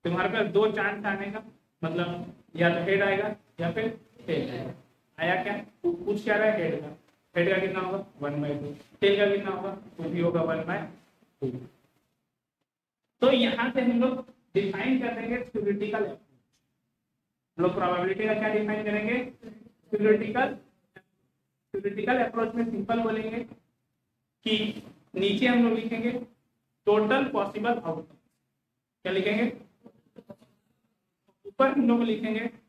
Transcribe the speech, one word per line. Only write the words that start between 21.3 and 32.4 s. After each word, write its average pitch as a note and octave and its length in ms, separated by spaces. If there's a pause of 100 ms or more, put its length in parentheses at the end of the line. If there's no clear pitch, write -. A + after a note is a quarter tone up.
थ्योरेटिकल G3+ 500
अप्रोच A3+ 320
में A#3 100
सिंपल A#3 360
बोलेंगे A3 380 (1040)
कि - 380 (320)
नीचे G3+ 320
हम A#3+ 160
लोग A3+ 100
लिखेंगे A3+ 380 (760)
टोटल G#3+ 420
पॉसिबल G#3+ 500
आउटकम। D#3+ 360 (920)
क्या F#3 80
लिखेंगे? G#3 380 (2000)
ऊपर C4 220
हम C4 180
लोग A#3 160
लिखेंगे A3 440 (220)